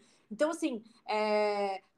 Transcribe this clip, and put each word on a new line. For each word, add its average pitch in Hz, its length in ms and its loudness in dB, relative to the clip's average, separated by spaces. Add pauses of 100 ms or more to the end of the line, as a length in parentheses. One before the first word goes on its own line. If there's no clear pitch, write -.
(300)
Então, 294 220 0
assim, 285 320 -4 (240)
é... 208 760 0 (160)